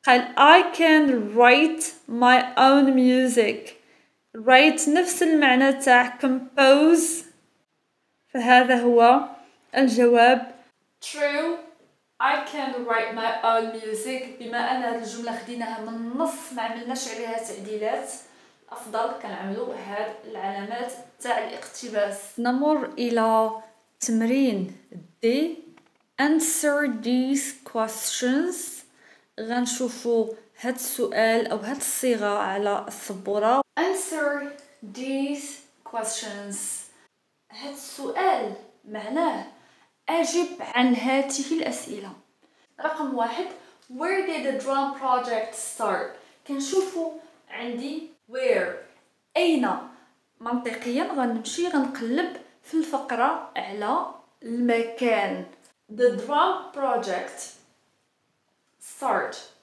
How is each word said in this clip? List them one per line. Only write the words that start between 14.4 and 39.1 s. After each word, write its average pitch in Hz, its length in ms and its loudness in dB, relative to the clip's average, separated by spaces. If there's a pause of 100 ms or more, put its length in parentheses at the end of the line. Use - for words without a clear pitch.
بما 233 180 -8
أن 254 240 -2
هذه 233 200 -4
الجملة 233 360 -10
خديناها 233 420 -10
من 220 80 -10
النص، 240 640 -6
ما 233 100 -8
عملناش 240 460 -8
عليها 226 300 -8
تعديلات، 214 720 -8 (600)
أفضل 220 400 -6 (120)
كنعملو 202 420 -8
هاد 208 500 -8 (100)
العلامات 233 680 -8 (280)
تاع 240 280 -2
الاقتباس. 208 680 -6 (200)
نمر 262 600 2
إلى 226 520 2 (500)
تمرين 226 760 0 (460)
دي. 285 340 0 (680)
Answer 294 680 2 (160)
these 254 680 -2
questions. 247 840 -2 (840)
غنشوفو 233 960 -2 (260)
هاد 254 140 -4
السؤال 226 720 0
أو - 100 -4
هاد 220 200 -8
الصيغة 214 640 -2
على 202 500 -2
السبورة. 208 720 -2 (200)
Answer 302 640 -2 (500)
these 269 500 -6 (500)
questions. 202 600 -8 (920)
هاد 277 220 -14
السؤال 277 800 -4 (320)
معناه 220 600 -4 (640)